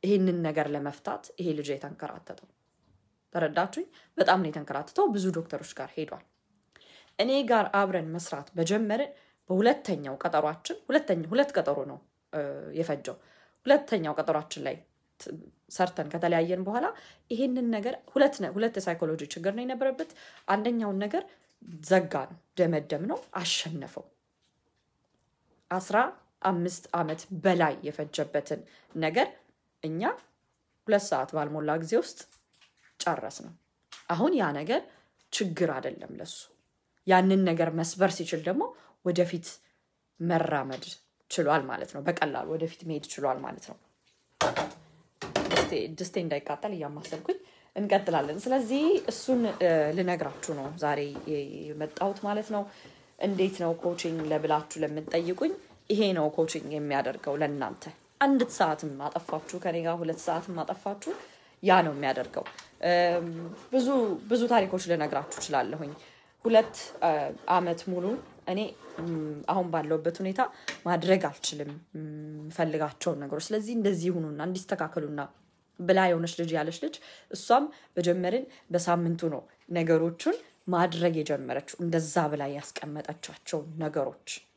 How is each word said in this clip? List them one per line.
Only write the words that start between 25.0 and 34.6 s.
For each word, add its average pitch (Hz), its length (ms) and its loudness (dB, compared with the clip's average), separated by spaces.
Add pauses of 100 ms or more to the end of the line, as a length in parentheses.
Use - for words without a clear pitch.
አስራ 185 280 0 (440)
አምስት 180 500 0
ዓመት 160 280 -2 (160)
በላይ 170 460 4
የፈጀበትን 147 800 -4 (340)
ነገር 160 340 2 (540)
እኛ 160 200 -4 (880)
ሁለት 202 160 6
ሰዓት 135 280 0
ባልሞላ 151 440 -2
ጊዜ 165 200 -4
ውስጥ - 240 -2 (800)
ጨረስ - 380 -2
ነው። - 140 -14 (560)
አሁን 196 240 2
ያ 254 200 4
ነገር 160 280 0 (520)